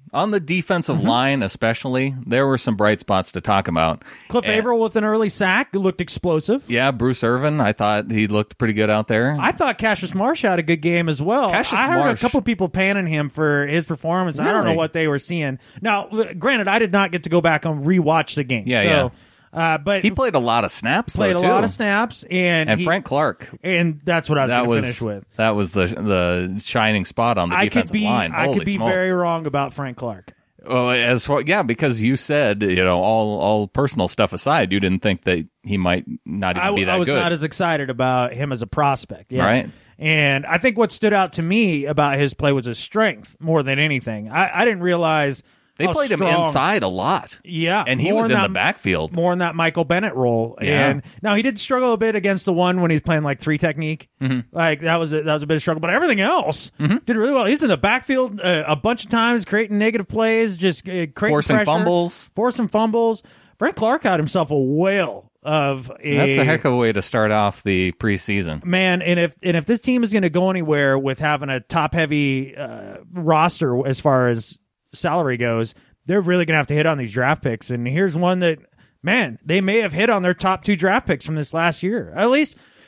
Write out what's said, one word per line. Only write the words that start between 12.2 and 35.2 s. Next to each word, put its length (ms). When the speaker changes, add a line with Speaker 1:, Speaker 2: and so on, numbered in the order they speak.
Speaker 2:
a 20
couple 180
people 300
panning 360
him 220
for 380
his 180
performance. 560
I 60
don't 140
know 40
Speaker 1:
Really? 120
Speaker 2:
what 180
they 140
were 100
seeing. 400
Now, 280
l-, 280
granted, 300
I 100
did 120
not 220
get 120
to 40
go 140
back 240
and 180
rewatch 500
the 100
game. 220
Speaker 1:
Yeah, 180
Speaker 2:
so, 40
Speaker 1:
yeah. 840
Speaker 2:
uh, 40
but 240
Speaker 1:
He 80
played 240
a 40
lot 260
of 60
snaps, 460
Speaker 2:
played 200
Speaker 1:
though, 40
Speaker 2:
a 80
lot 120
Speaker 1:
too. 40
Speaker 2:
of 60
snaps, 600
and 400
Speaker 1:
And 100
Speaker 2:
he 60
Speaker 1:
Frank 180
Clark. 440
Speaker 2:
and 420
that's 240
what 100
I 60
was 60
Speaker 1:
That 100
Speaker 2:
gonna 80
Speaker 1:
was, 160
Speaker 2:
finish 180
with. 220
Speaker 1:
that 200
was 160
the, 140
the 800
shining 420
spot 320
on 120
the 60
Speaker 2:
I 80
could 80
Speaker 1:
defensive 220
Speaker 2:
be, 100
Speaker 1:
line. 300
Speaker 2:
I 100
Speaker 1:
Holy 140
Speaker 2:
could 80
be 80
Speaker 1:
smokes. 180
Speaker 2:
very 200
wrong 340
about 260
Frank 240
Clark. 360
Speaker 1:
Oh, 240
as 340
far, 160
yeah, 220
because 400
you 140
said, 460
you 220
know, 160
all, 400
all 280
personal 380
stuff 280
aside, 360
you 100
didn't 200
think 240